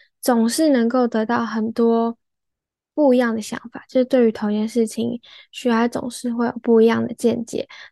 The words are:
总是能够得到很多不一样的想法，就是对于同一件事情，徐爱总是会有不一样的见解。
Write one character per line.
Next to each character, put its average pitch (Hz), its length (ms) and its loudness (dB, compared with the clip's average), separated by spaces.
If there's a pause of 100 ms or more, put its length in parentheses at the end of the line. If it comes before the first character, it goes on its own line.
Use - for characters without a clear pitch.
(220)
总 233 280 2
是 311 200 2
能 240 200 2
够 247 180 0
得 220 180 -2
到 233 200 -2
很 220 260 -4
多 233 460 0 (760)
不 285 200 4
一 247 40 4
样 233 160 0
的 220 80 -6
想 - 180 -12 (120)
法， - 160 -18
就 - 120 0
是 254 60 2
对 247 220 4
于 220 40 2
同 214 220 -4
一 208 40 0
件 214 100 -2
事 226 180 0
情， 233 340 -6 (320)
徐 - 180 -4
爱 233 180 2
总 240 240 -8
是 240 220 -8
会 240 120 -2
有 - 60 -2 (100)
不 226 200 4
一 220 40 6
样 226 200 2
的 233 80 -8
见 233 320 -2
解。 - 220 -8 (240)